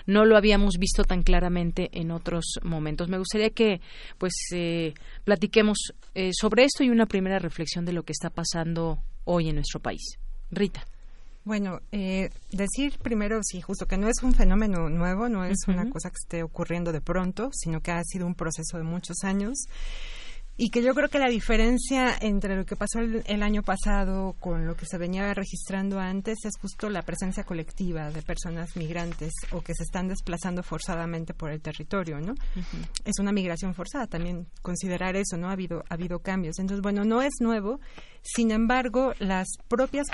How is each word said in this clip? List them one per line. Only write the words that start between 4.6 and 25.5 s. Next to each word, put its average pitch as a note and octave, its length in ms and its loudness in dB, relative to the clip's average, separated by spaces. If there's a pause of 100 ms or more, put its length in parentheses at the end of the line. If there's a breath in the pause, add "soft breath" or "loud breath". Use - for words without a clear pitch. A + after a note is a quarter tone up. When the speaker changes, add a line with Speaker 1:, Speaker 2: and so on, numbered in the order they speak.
Speaker 1:
platiquemos, G#3 680 4 (200)
eh, F#3+ 200 -2
sobre A3 300 4
esto C#4+ 200 4
y B3 60 6
una A3+ 160 6
primera F#3+ 340 0
reflexión E3+ 460 -4
de F3 80 -2
lo E3 100 -2
que D#3 100 -8
está E3 160 -4
pasando E3 720 -2 (260)
hoy F3 240 2
en D3+ 60 0
nuestro D3 240 0
país. - 380 -8 (340)
Rita. F#3+ 340 -2 (580)
Speaker 2:
Bueno, G3+ 360 -4 (120)
eh, F#3+ 380 -2 (220)
decir G3+ 500 -2
primero, A3 400 2
sí, F3+ 200 -6
justo F#3+ 260 -4
que F#3+ 100 4
no G3+ 100 4
es A#3+ 140 4
un B3+ 140 8
fenómeno F#3+ 540 8
nuevo, F3+ 380 2
no G3+ 160 0
es F#3+ 140 0 (100)
una F#3 160 2
Speaker 1:
Ujú. B3+ 100 -2
Speaker 2:
cosa E3+ 180 -6
que - 120 -10
esté E3 200 -6
ocurriendo E3+ 480 -2
de D3+ 100 -2
pronto, F#3 500 -2
sino D#3+ 300 -4
que F3 100 -2
ha E3+ 120 -2
sido F3 240 -4
un F3 80 -2
proceso D#3+ 420 -6
de D#3+ 60 -6
muchos E3+ 400 -4
años. G3+ 420 -2 (920 loud breath)
Y A#3 120 2
que A#3+ 140 2
yo B3+ 100 4
creo D4 160 2
que D4 80 0
la C4+ 120 4
diferencia A#3+ 920 4
entre G3+ 360 0
lo F#3+ 100 -2
que F#3+ 100 -6
pasó G#3 240 -2
el, A3+ 260 0
el G#3 160 0
año G#3 220 2
pasado F#3+ 760 2
con E3 280 0
lo E3 80 -2
que E3+ 100 -6
se F3 140 -4
venía F#3 340 -2
registrando G3 640 -4